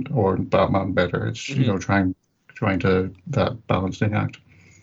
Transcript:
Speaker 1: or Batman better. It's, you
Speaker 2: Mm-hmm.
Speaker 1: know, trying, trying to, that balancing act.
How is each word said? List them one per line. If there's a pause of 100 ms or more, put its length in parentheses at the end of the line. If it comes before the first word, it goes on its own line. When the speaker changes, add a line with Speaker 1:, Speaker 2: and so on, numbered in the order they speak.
(120)
Speaker 1:
or
Batman
better.
It's,
you
Speaker 2:
Mm-hmm.
Speaker 1:
know,
trying, (320)
trying
to, (140)
that
balancing
act. (440)